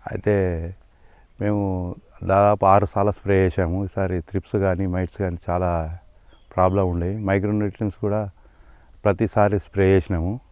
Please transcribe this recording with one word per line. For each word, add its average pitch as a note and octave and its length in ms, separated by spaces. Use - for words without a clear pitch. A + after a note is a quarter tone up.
అయితే F#2+ 640
మేము G2 540
దాదాపు G2 420
ఆరు G2 200
సార్లు G2+ 260
స్ప్రే F#2+ 340
చేసాము. F2+ 380
ఈసారి F#2 360
థ్రిప్స్ - 360
కానీ, F#2+ 300
మైట్స్ F2+ 320
కానీ F2+ 200
చాలా E2+ 480
ప్రాబ్లం F#2 340
ఉండే. F2 280
మైక్రోన్యూట్రియన్స్ G#2 800
కూడా G#2 340
ప్రతిసారి G#2 540
స్ప్రే F#2+ 280
చేసినాము. F#2+ 540